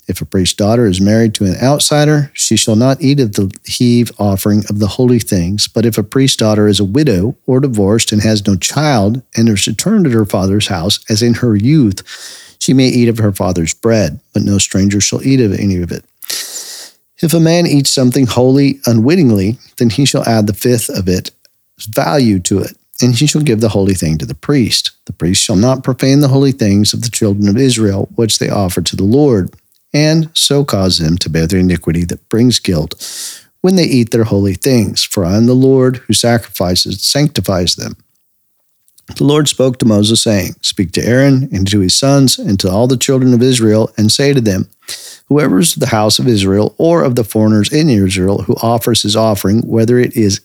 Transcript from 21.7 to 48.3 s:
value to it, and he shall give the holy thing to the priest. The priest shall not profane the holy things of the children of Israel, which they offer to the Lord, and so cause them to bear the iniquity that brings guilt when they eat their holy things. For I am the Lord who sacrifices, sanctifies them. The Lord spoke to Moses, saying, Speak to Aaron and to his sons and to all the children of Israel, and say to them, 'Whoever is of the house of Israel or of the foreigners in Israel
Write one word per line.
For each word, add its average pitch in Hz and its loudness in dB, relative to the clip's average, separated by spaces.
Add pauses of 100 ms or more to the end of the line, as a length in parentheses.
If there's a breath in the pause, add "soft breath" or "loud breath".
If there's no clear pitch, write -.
value 123 0
to 92 -2
it, - -8 (260)
and 123 2
he 147 2
shall 151 0
give 120 0
the 113 0
holy 98 0
thing 80 -2
to - -8
the 76 -10
priest. - -2 (140)
The - -10
priest 87 -2
shall 101 -2
not 131 2
profane 139 0
the 143 2
holy 135 2
things 101 0
of 110 -6
the 117 0
children 101 0
of 101 2
Israel, 110 0
which 113 0
they - -2
offer 95 -2
to - -6
the 92 -4
Lord, 110 2 (400)
and 156 0
so 139 2
cause 95 0
them 85 0
to - -6
bear 80 0
the 92 0
iniquity 87 0
that - -8
brings 117 2
guilt 80 -2 (680 loud breath)
when 185 2
they 175 2
eat 120 0
their 113 2
holy 101 0
things. 113 0
For - -4
I 92 0
am 117 4
the 123 4
Lord 131 4
who - -4
sacrifices, 95 -2
sanctifies 95 -2
them. - -10 (1200)
The 143 0
Lord 147 2
spoke 131 0
to - -2
Moses, 107 2
saying, 98 -2
Speak 87 -4
to - -4
Aaron 131 2
and 95 -2
to 104 2
his 92 0
sons 139 2
and 135 -2
to 95 0
all 107 2
the 131 0
children 131 2
of 113 2
Israel, 113 2
and 110 2
say 143 2
to 135 2
them, 101 -2 (600 loud breath)
'Whoever 156 2
is 175 0
of - -10
the 117 0
house 107 0
of 135 -2
Israel 101 0
or 165 2
of 135 0
the 120 0
foreigners 107 0
in 156 2
Israel 98 0